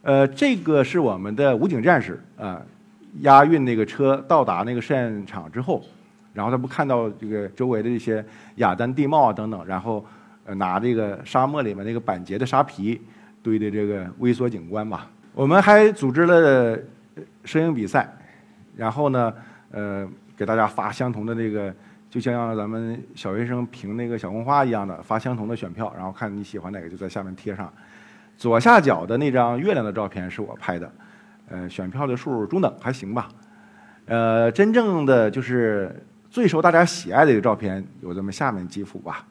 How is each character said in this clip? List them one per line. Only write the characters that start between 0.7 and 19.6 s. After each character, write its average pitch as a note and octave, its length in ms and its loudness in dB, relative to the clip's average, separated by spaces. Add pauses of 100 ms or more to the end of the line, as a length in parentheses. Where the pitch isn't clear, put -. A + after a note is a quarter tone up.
是 C3 160 0
我 A2+ 200 0
们 G#2 180 -6
的 C#3 180 4
武 C3 140 0
警 B2+ 140 -2
战 D#3 180 4
士， F#2 180 -8 (200)
啊， F#2 260 -10 (560)
押 C#3 240 10
运 D#3 180 4
那 A#2+ 140 0
个 A2 80 2
车 C3+ 320 2 (100)
到 D#3+ 160 4
达 F#2+ 200 0
那 A#2+ 120 -4
个 A#2 60 -4
实 C#3+ 140 -2
验 A2 320 -4
场 D#2+ 260 -14
之 A#2+ 80 -6
后， C3 240 -2 (480)
然 G#2 140 -6
后 A#2 40 -2
他 B2+ 60 0
不 B2+ 100 -4
看 C#3 220 -4
到 A#2 220 0
这 G#2 160 -14
个 G#2 220 -6
周 B2+ 180 -4
围 A2+ 160 0
的 A#2+ 80 -2
这 A#2+ 80 -2
些 A2 260 -4 (300)
雅 G2 200 2
丹 A#2+ 200 -2
地 C#3 120 0
貌 C#3+ 220 4
啊 G#2+ 60 2
等 G#2+ 160 -6
等， G2 160 -8
然 F#2+ 120 -4
后、 G#2+ 240 -6 (440)
呃， G2+ 80 -12
拿 F#2+ 260 -2
这 A#2+ 140 0
个 G#2 320 -4
沙 C3 200 2
漠 D3 140 -4
里 G#2+ 140 -4
面 G2 100 -10
那 A2+ 80 -6
个 A#2 80 -6
板 F#2 240 -6
结 F#2+ 140 -8
的 B2+ 80 -2
沙 C3+ 160 2
皮 A2+ 360 -4 (440)
堆 A2 160 0
的 G#2 120 -2
这 G#2 160 -2
个 F#2+ 320 -6
微 B2 140 2
缩 B2 160 0
景 F#2 220 -8
观 G#2+ 180 -6
吧。 - 220 -10 (240)
我 C3+ 120 0
们 F3 140 6
还 G#3 320 8
组 C3+ 180 -2
织 D#3 140 2
了， F3 100 6
呃， C3 440 6 (680)
摄 - 160 0
影 E3 140 0
比 A2 120 -4
赛， F#2+ 240 0 (640)
然 A2 160 -4
后 C#3+ 200 0
呢， A#2+ 240 0 (380)